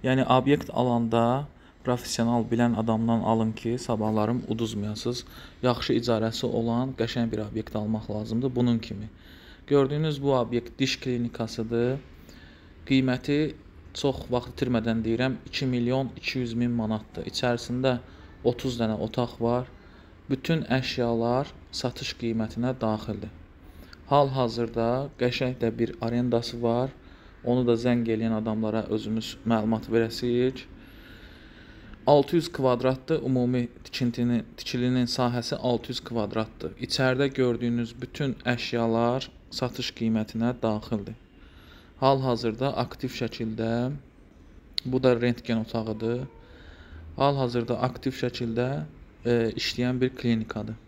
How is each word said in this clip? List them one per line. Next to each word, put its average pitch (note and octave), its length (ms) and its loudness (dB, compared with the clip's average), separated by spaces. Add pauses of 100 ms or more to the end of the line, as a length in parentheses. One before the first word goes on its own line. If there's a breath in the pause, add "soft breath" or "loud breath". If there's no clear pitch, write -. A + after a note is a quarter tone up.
Yəni, C3 220 4 (120)
obyekt C#3 360 4
alanda A#2+ 720 2 (360 loud breath)
professional A#2+ 680 0
bilən A#2 260 2
adamdan A2+ 440 2
alın A2+ 300 2
ki, A#2 280 -4
sabahlarım A2 680 0
uduzmayasınız. A2 760 -4 (400 loud breath)
Yaxşı B2 380 2
icarəsi A2+ 440 0
olan, A#2 540 0
qəşəng A2+ 320 -2
bir G#2+ 140 -4
obyekt A2 300 -6
almaq G#2+ 360 -2
lazımdır, A2+ 440 -2
bunun A#2+ 240 4
kimi. G#2+ 300 -8 (580 loud breath)
Gördüyünüz C#3+ 560 2
bu C#3 120 4
obyekt A#2+ 440 0
diş C3 200 0
klinikasıdır. A#2+ 1000 -2 (880 loud breath)
Qiyməti C3+ 680 2 (380)
çox - 280 -2 (100)
vaxt B2 220 -2
itirmədən A2+ 500 2
deyirəm, A#2+ 300 0 (120)
iki - 200 -4
milyon B2+ 520 0
iki - 220 -4
yüz A#2 140 -2
min A#2+ 180 2
manatdır. A2 600 -2
İçərisində B2 680 0 (460 loud breath)
otuz A#2+ 360 0
dənə A2 160 2 (120)
otaq A#2+ 340 -2
var. A#2+ 260 0 (600 loud breath)
Bütün C#3+ 340 0 (140)
əşyalar A#2+ 760 0 (200)
satış - 500 -6
qiymətinə A2+ 500 -2 (100)
daxildir. G#2+ 520 -4 (760 loud breath)
Hal-hazırda A#2+ 800 2 (320)
qəşəng B2 400 0
də A2+ 200 0
bir A#2 220 0
arendası A#2+ 600 0
var. A#2+ 320 0 (480 loud breath)
Onu B2 240 2
da A#2 80 6
zəng A#2+ 320 2
eləyən A2+ 320 2
adamlara A2 480 0
özümüz A2 480 -2 (100)
məlumat A2+ 460 2
verəsiyik. A#2+ 720 0 (1400 loud breath)
Altı C#3+ 280 6
yüz D#3+ 160 0
kvadratdır C3 720 0
ümumi B2 440 0 (160)
tikintinin, A#2+ 640 0 (120)
tikilinin B2 480 0
sahəsi A#2+ 500 -2
altı B2 360 0
yüz A#2+ 120 -6
kvadratdır. A2 680 -4 (160)
İçəridə C3 460 2
gördüyünüz A#2+ 680 0
bütün C3 340 -4 (100)
əşyalar A#2+ 840 0 (240)
satış - 460 -4
qiymətinə A2+ 640 0
daxildir. G#2+ 540 -2 (840 loud breath)
Hal-hazırda B2+ 800 2
aktiv B2 320 -4
şəkildə, A2+ 800 -2 (960)
bu B2+ 180 0
da B2+ 180 8
rentgen A#2+ 360 0
otağıdır. A2+ 600 -2 (960 loud breath)
Hal-hazırda B2 680 2
aktiv B2+ 380 -2
şəkildə, A#2+ 480 -2 (580)
e, A#2+ 80 4 (240)
işləyən B2 440 0
bir B2+ 140 2
klinikadır. A2 600 -2 (120)